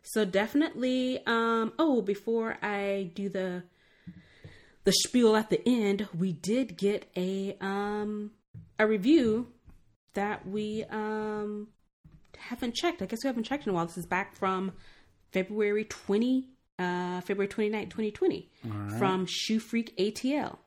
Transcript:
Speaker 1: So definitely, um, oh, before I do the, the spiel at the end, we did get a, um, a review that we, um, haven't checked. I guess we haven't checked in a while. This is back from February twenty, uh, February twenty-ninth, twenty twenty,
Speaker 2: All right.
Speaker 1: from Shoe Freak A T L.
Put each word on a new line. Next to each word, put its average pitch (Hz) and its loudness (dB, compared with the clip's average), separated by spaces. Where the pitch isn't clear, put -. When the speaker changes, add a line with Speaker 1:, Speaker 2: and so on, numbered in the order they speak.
Speaker 1:
So 214 0
definitely, 254 2
um, 226 2
oh, 294 4
before 226 -2
I 196 -2
do 196 -4
the, 180 -4
the 196 6
spiel 233 6
at 220 2
the 165 2
end, 208 2
we 185 0
did 208 -2
get 202 0
a, 196 -2
um, 208 -4
a 214 4
review 226 4
that 202 -4
we, 214 -4
um, 214 -6
haven't 240 -6
checked. 339 -2
I 190 -2
guess 226 -6
we 277 0
haven't 240 -2
checked 285 -4
in - 2
a - 2
while. 170 2
This 170 -10
is 170 -6
back 185 -2
from 190 -2
February 208 0
twenty, 247 0
uh, 180 -2
February 196 -2
twenty-ninth, 208 -2
twenty 214 -2
twenty, - 0
Speaker 2:
All 113 -6
right. 104 -4
Speaker 1:
from 190 4
Shoe 220 0
Freak 226 -2
A 202 2
T 262 0
L. - -4